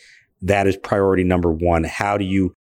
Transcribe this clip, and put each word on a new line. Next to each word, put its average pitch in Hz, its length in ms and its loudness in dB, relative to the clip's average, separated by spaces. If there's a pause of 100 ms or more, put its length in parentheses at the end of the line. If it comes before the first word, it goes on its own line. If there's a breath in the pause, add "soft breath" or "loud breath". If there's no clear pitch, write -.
(440 soft breath)
That 98 240 2
is 95 100 0
priority 98 460 0
number 90 280 2
one. 82 320 0
How 101 340 -4
do 101 60 -2
you 95 300 -2 (160)